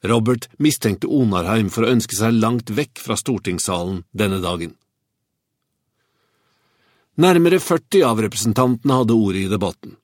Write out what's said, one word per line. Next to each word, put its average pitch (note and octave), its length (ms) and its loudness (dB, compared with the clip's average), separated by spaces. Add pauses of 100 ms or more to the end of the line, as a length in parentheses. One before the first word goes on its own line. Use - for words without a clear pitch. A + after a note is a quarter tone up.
Robert A#2 400 0 (100)
mistenkte C#3+ 540 0
Onarheim G#2 580 0
for A2+ 160 -2
å A#2+ 80 2
ønske A2 240 -2
seg A2+ 220 0
langt A2+ 340 -2
vekk C#3 300 -6
fra A2+ 160 -6
stortingssalen F#2 800 -6 (100)
denne G2 300 -2
dagen. F2 320 -6 (2500)
Nærmere F3 400 6
førti F3 400 0
av A2+ 220 2
representantene B2 800 0
hadde A2+ 160 2
ordet G2 260 0
i F#2 60 -4
debatten. F#2+ 520 -6